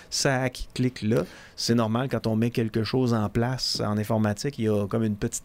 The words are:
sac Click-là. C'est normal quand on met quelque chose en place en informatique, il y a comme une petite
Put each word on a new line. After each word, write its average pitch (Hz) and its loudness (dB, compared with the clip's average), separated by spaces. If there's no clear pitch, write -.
sac 131 0
Click-là. 123 2
C'est - 0
normal 117 2
quand - -2
on 110 2
met 117 2
quelque 113 0
chose 127 2
en 104 2
place 120 -2
en 107 0
informatique, 107 0
il 110 0
y 107 2
a 101 2
comme 113 0
une 107 2
petite - -4